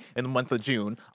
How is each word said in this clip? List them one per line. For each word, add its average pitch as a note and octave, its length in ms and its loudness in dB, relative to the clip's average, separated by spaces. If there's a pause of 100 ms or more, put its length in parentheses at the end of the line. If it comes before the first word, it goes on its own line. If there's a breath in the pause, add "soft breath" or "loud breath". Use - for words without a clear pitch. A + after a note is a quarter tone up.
(160 loud breath)
in B2 80 0
the B2+ 60 -2
month B2+ 220 2
of A#2 100 2
June. A2+ 380 0 (160 soft breath)